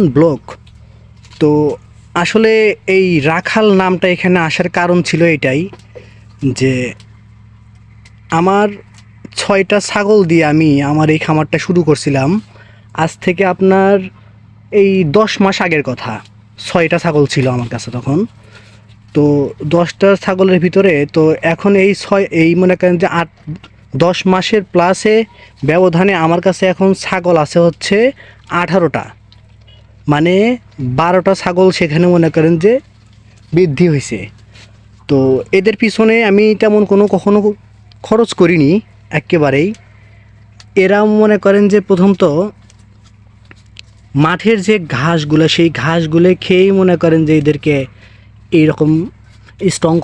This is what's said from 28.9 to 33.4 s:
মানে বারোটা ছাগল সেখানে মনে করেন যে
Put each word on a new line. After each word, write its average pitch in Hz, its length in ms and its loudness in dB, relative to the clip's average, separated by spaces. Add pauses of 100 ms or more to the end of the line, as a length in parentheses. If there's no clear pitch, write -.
মানে 160 220 2 (640)
বারোটা 180 340 0
ছাগল 185 340 0 (100)
সেখানে 165 360 0
মনে 165 200 2
করেন 165 200 2 (100)
যে 214 80 4 (800)